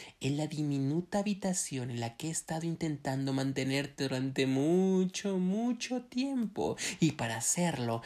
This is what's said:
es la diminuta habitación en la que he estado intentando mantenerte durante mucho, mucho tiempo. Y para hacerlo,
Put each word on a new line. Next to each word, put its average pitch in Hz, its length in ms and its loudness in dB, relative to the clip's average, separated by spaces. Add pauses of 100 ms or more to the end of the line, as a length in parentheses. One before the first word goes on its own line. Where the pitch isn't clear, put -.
(200)
es 135 120 0
la 147 160 0
diminuta 147 720 0
habitación 185 720 -2
en 120 80 -4
la 117 180 -4
que 156 120 -6
he - 20 -2
estado 160 340 -4
intentando 143 680 -2
mantenerte 135 720 0
durante 135 420 0
mucho, 185 920 4
mucho 233 640 0
tiempo. 247 760 -2 (240)
Y 156 120 6
para 113 260 -2
hacerlo, 123 680 0